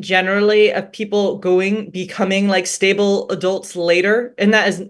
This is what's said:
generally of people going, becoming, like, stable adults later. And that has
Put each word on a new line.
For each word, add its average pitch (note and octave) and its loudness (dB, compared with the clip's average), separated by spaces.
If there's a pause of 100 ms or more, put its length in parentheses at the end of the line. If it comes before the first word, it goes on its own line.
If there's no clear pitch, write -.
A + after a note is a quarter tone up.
generally G3+ 2
of F#3+ -6
people G3+ -2
going, F#3+ 0
becoming, F#3+ -2
like, F#3 0
stable G3+ 0
adults F#3 -4
later. F3+ 0
And G3+ 2
that G#3 2
has F#3 -4